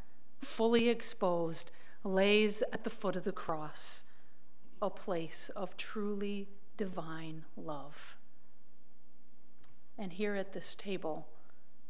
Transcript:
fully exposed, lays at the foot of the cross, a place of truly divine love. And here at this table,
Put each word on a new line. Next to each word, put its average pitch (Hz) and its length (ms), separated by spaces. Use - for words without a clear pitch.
fully 233 460
exposed, 175 840
lays 202 600
at - 120
the 220 60
foot 185 260
of 170 80
the 190 80
cross, - 720
a 202 80
place 170 640
of 190 260
truly 202 720
divine 160 680
love. 151 600
And 185 160
here 208 200
at 196 200
this - 200
table, 165 540